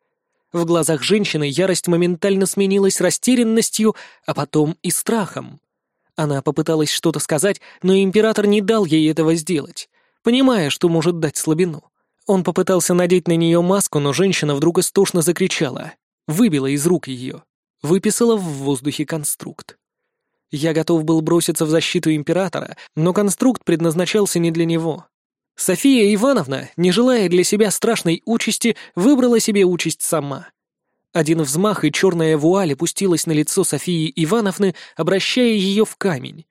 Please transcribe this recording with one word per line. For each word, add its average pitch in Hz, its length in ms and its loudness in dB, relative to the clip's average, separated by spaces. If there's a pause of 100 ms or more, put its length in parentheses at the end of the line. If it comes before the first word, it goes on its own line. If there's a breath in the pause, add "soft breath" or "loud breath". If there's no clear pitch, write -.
(520)
В 170 140 -2
глазах 160 360 0
женщины 185 460 0
ярость 175 400 0
моментально 180 580 2
сменилась 196 540 0
растерянностью, 226 960 0 (300 loud breath)
а 156 80 -4
потом 151 480 0
и 180 80 -4
страхом. 147 720 -4 (540)
Она 147 260 -2
попыталась 156 500 0
что-то 151 280 -2
сказать, 170 420 -2 (220 loud breath)
но 185 120 4
император 208 520 2
не 208 120 4
дал 214 260 2
ей 156 240 2
этого 160 260 2
сделать, 165 520 -6 (360)
понимая, 240 480 2
что - 180 0
может 165 300 0
дать 160 180 -4
слабину. 160 540 -2 (360)
Он 190 160 2
попытался 180 500 0
надеть 175 340 2
на 170 80 2
нее 170 260 2
маску, 180 380 0
но 143 140 -2
женщина 156 420 0
вдруг 165 240 0
истошно 185 420 0
закричала, 160 720 -4 (340)
выбила 156 400 0
из 143 180 -2
рук 170 220 0
ее, 131 360 -12 (380)
выписала 196 540 2
в 202 80 -4
воздухе 139 640 -4
конструкт. - 720 -10 (720)
Я 156 220 -2
готов 160 300 0
был 160 180 2
броситься 165 440 0
в 151 40 -4
защиту 160 440 0
императора, 165 640 -4 (200 loud breath)
но 165 180 2
конструкт 208 500 0
предназначался 170 720 0
не 170 140 0
для 165 140 0
него. 165 420 -4 (480)
София 254 580 2
Ивановна, 185 640 0
не 180 140 2
желая 233 380 2
для 180 140 2
себя 208 280 0
страшной 190 540 -2
участи, 220 500 -2 (200 loud breath)
выбрала 240 440 4
себе 202 240 2
участь 175 380 -2
сама. 143 480 -6 (640)
Один 165 280 0
взмах, 165 420 -2
и 151 80 2
черная 165 460 2
вуаль 170 360 0
опустилась 170 520 -2
на 165 80 -4
лицо 151 300 0
Софии 160 520 -2
Ивановны, 190 600 0 (200 loud breath)
обращая 190 580 0
ее 196 320 0
в - 120 -16
камень, 151 540 -6